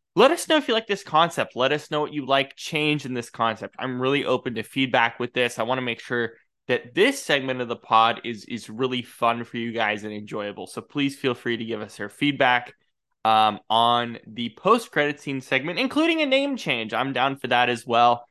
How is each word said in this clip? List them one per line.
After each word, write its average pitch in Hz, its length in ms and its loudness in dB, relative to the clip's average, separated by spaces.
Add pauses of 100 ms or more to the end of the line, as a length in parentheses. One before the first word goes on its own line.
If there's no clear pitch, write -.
(160)
Let 226 140 8
us 349 180 -2
know 311 100 2
if 285 100 0
you 233 80 2
like 220 100 -2
this 202 180 -4
concept. 160 520 2
Let 131 160 2
us 147 180 -4
know 151 120 -2
what 147 120 -6
you 139 140 -6
like 139 280 0
change 151 520 -2
in 127 80 -6
this 120 160 -8
concept. 113 480 -4
I'm 127 200 -6
really 139 240 0
open 123 300 -2
to 110 80 -6
feedback 120 580 0
with 120 140 -6
this. 120 240 0
I 117 60 -2
wanna 127 180 -2
make 120 180 -6
sure 120 340 -4 (340)
that 120 280 -4
this 247 260 2
segment 131 400 -2
of 120 60 -4
the 117 80 -4
pod 113 480 2
is, 110 220 -10
is 113 260 -10
really 123 320 -4
fun 117 400 -2
for 117 140 -10
you 117 140 -6
guys 107 320 -2
and 107 80 -8
enjoyable. 104 540 -10
So - 160 -12
please 139 340 -4
feel 127 200 -2
free 120 220 -4
to 113 60 -8
give 110 160 -6
us 104 200 -14
your 104 100 -8
feedback, 135 640 0 (500)
um, 110 360 4 (100)
on 120 560 2
the 113 320 -8
post-credit 156 640 0
scene 135 220 -6
segment, 135 360 -2
including 311 460 0
a - 20 0
name 269 320 0
change. 117 340 -4
I'm 131 220 -2
down 135 240 0
for 127 120 -10
that 123 200 4
as 117 160 -2
well. 120 460 4